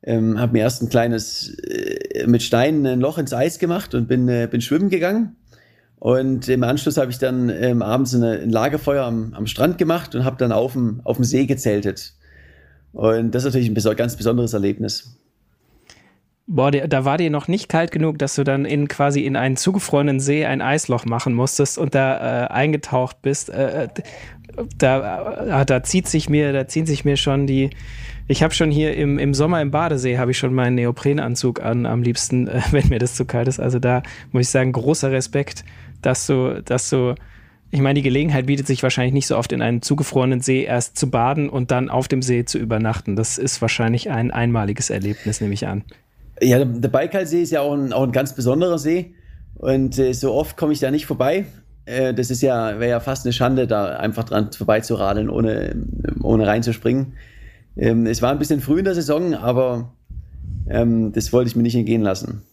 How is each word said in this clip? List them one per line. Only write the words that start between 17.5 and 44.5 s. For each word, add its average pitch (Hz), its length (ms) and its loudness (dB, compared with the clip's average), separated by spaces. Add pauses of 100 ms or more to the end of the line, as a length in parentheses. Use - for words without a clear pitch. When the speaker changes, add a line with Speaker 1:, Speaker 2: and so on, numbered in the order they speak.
Speaker 2:
kalt 165 200 0
genug, 156 280 0
dass 139 160 -2
du 143 100 0
dann 139 220 0
in, 143 200 0
quasi 143 380 0
in 135 100 -2
einen 131 220 0
zugefrorenen 143 640 2
See 143 240 0
ein 135 160 -2
Eisloch 131 460 0
machen 117 260 -2
musstest 135 460 0
und 143 160 -2
da, 127 500 0
äh, - 40 -4
eingetaucht 135 760 -2
bist. 139 260 -2
Äh, 135 360 -2
äh, - 40 -8 (880)
da, 135 840 0
äh, - 20 6
da 131 180 2
zieht 180 240 0
sich - 220 -2
mir, 147 240 2
da 135 160 -2
ziehen 160 160 -2
sich 147 220 -2
mir 143 100 2
schon 139 300 2
die, 135 240 2 (560)
ich - 160 2
hab 160 120 2
schon 160 160 2
hier 151 240 2
im, 143 240 0
im 139 140 0
Sommer 156 280 2
im 143 100 0
Badesee, 139 480 0
hab 123 100 2
ich 123 80 0
schon 127 180 0
meinen 127 220 2
Neoprenanzug 123 840 0
an, 117 240 0
am 117 160 0
liebsten, 120 460 0
äh, 165 180 -2
<laughs> - 40 0
wenn 147 180 4
mir 127 100 2
das 123 160 0
zu 127 100 -2
kalt 120 240 -2
ist. 131 100 -2
Also 127 200 0
da 123 240 2 (300)
muss 127 100 2
ich 123 60 0
sagen, 131 240 2
großer 131 400 0
Respekt, 135 520 -4 (380)
dass 127 240 0
du, 127 360 0
dass - 280 -2
du, 123 240 2 (560)
ich 135 100 0
meine, 139 140 4
die 143 80 2
Gelegenheit 139 440 2
bietet 139 200 0
sich 131 160 0
wahrscheinlich 127 320 2
nicht 139 120 2
so - 100 0
oft, 117 160 -2
in 123 100 -2
einem 117 200 0
zugefrorenen 131 580 0
See 131 220 0
erst - 340 -2
zu 135 140 0
baden 135 380 2
und 123 220 -2
dann 127 180 0
auf 127 200 -2
dem 131 140 2
See 123 220 0
zu - 140 -4
übernachten. 110 580 -2
Das 110 220 -2
ist - 240 -4
wahrscheinlich 117 480 0
ein 120 200 0
einmaliges 113 600 0